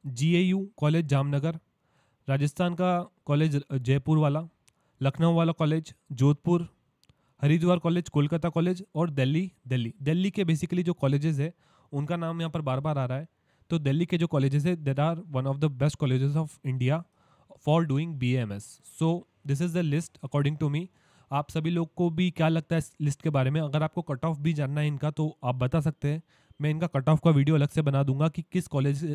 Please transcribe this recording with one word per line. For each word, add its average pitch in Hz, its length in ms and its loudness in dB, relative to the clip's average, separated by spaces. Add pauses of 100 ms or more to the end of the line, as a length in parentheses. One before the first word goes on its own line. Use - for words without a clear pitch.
जीएयू 175 600 2 (100)
कॉलेज 156 300 0
जामनगर, 143 520 0 (680)
राजस्थान 147 460 0
का 180 260 0 (260)
कॉलेज 147 340 2 (120)
जयपुर 135 460 2
वाला, 151 280 0 (540)
लखनऊ 165 340 2
वाला 165 180 2
कॉलेज, 156 420 -2 (180)
जोधपुर, 151 560 2 (760)
हरिद्वार 170 360 4
कॉलेज, 170 300 -2
कोलकाता 147 400 0
कॉलेज 175 360 0 (100)
और 165 160 0
दिल्ली, 143 400 0 (180)
दिल्ली। 120 340 -2
दिल्ली 175 280 0
के 196 140 -2
basically 165 400 0
जो 170 100 0
कॉलेजेस 143 440 0
है 151 140 -4 (400)
उनका 147 240 -4
नाम 170 240 -6
यहाँ 165 100 -4
पर 160 100 -4
बार 135 200 -2
बार 147 180 -2
आ 135 60 0
रहा 127 140 -4
है, 160 100 -10 (420)
तो 165 80 0
दिल्ली 151 280 2
के 175 120 -2
जो 170 80 2
कॉलेजेस 139 400 2
है, 180 100 2
there 139 240 -2
are 160 160 0 (180)
one 131 120 -2
of 139 140 -2
the 156 80 2 (140)
best 147 180 0
colleges 135 360 2
of 156 200 -4 (140)
India 127 260 0 (680)
for 151 100 4 (140)
doing 151 200 0 (120)
B 123 180 2
M 107 120 -4
S। 101 140 -10 (320)
So 160 100 2 (380)
this 139 200 0
is 165 100 -2
the 180 80 2
list 151 420 -2
according 143 360 0
to 151 120 0
me। 170 120 -4 (440)
आप 143 200 -4
सभी 160 200 -2
लोग 170 240 -2
को 175 160 2
भी 175 200 0
क्या 160 180 0
लगता 160 260 0
है 165 40 2
इस - 220 -6
लिस्ट 147 220 -2
के 160 80 -2
बारे 135 200 2
में? 156 100 0
अगर 151 220 -2
आपको 160 200 -4
कट 135 220 -6
ऑफ 160 140 -2
भी 156 140 0
जानना 147 280 -2
है 147 60 0
इनका 147 240 -2
तो 156 180 -2 (160)
आप 123 100 0
बता 143 260 0
सकते 147 320 -2
हैं, 160 100 -6 (380)
मैं 151 100 0
इनका 160 160 -2
कट 135 220 -2
ऑफ 156 160 6
का 170 60 6
वीडियो 147 240 6
अलग 147 140 2
से 156 140 -2
बना 139 200 2
दूंगा 139 260 0
कि 160 240 -6
किस 185 140 -2
कॉलेज 143 380 -2 (100)